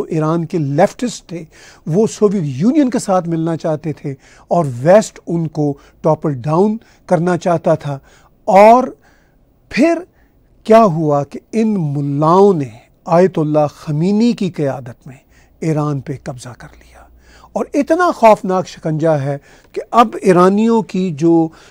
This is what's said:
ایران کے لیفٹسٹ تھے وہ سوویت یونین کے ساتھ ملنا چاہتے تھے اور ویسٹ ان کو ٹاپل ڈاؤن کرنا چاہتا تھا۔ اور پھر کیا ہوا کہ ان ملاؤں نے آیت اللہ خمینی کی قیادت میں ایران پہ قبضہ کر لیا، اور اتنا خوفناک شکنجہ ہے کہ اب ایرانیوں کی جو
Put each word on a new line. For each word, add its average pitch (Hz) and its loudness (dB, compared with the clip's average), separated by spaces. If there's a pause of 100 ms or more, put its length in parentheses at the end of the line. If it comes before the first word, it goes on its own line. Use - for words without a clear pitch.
ایران 160 -2
کے 175 -6
لیفٹسٹ 160 -4
تھے 165 -14 (420)
وہ 202 0
سوویت 202 -2
یونین 226 0
کے 226 -4
ساتھ 185 -2
ملنا 165 -4
چاہتے 156 -6
تھے 143 -10 (340)
اور 170 0 (160)
ویسٹ 185 4
ان 170 -4
کو 147 -4 (280)
ٹاپل 156 0
ڈاؤن 160 0 (280)
کرنا 175 0
چاہتا 165 0
تھا۔ 143 -6 (460)
اور 214 6 (840)
پھر 320 0 (640)
کیا 220 6
ہوا 156 0
کہ - -14 (120)
ان 220 -2
ملاؤں 151 2
نے 143 -6 (360)
آیت 180 2
اللہ 151 0
خمینی 202 -2
کی 196 -6
قیادت 131 -8
میں 131 -20 (420)
ایران 151 -4
پہ 131 -10 (100)
قبضہ 127 -14
کر - -20
لیا، - -20 (540)
اور 208 -4
اتنا 320 0
خوفناک 190 2
شکنجہ 156 -4
ہے 143 -2 (340)
کہ - -10 (100)
اب 226 2
ایرانیوں 202 2
کی 185 -6
جو 165 2 (240)